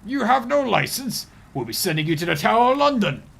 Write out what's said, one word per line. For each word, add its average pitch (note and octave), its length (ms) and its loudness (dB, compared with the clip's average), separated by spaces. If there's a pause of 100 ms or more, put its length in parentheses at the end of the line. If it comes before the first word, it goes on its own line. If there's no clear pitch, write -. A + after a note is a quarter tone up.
You C4 200 -4
have A#3+ 220 2
no C#4+ 160 2
license! A3+ 640 -2 (260)
We'll C3 120 -6
be A2+ 80 -10
sending D#3 340 -2
you D#3+ 100 0
to D#3+ 100 -4
the E3+ 80 0
Tower A#3 380 2
of C4+ 60 2
London! A3+ 440 0 (180)